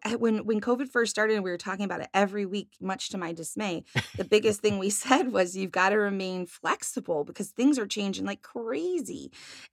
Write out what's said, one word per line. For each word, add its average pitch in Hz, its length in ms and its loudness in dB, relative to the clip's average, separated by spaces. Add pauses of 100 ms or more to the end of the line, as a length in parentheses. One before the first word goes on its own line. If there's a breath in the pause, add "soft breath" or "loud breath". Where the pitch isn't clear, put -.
Wh-, 226 160 -2
when, 220 260 2
when 214 140 2
covid 247 280 0
first 233 220 2
started 214 240 2
and 202 100 0
we 185 60 -2
were 175 80 -4
talking 190 260 -4
about 180 160 -4
it - 140 -8
every 202 320 2
week, 196 340 -6
much 185 300 -4
to 202 80 -6
my 170 140 -4
dismay, 170 520 -4 (320 loud breath)
the 196 80 -2
biggest 214 360 4
thing 208 180 2
we 190 120 0
<laughs> - 140 -2
said 262 280 4
was, 185 240 2
"You've 190 160 -4
gotta 196 260 4
remain 190 480 0
flexible - 800 -2
because - 260 -10
things 262 280 4
are 208 80 -2
changing 196 380 -2
like 196 180 -6
crazy." 269 880 -4 (420 loud breath)